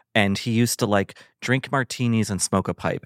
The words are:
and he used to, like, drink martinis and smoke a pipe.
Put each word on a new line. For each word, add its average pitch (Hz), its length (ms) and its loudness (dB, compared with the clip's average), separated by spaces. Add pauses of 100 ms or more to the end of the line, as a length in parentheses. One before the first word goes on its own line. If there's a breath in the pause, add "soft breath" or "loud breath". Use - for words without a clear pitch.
(180 loud breath)
and 98 200 2
he - 140 -4
used 117 280 2
to, 123 60 0
like, 101 340 0 (220 loud breath)
drink 127 320 -2
martinis 117 560 0
and 95 120 -4
smoke 95 280 0
a 87 40 -2
pipe. 92 320 -6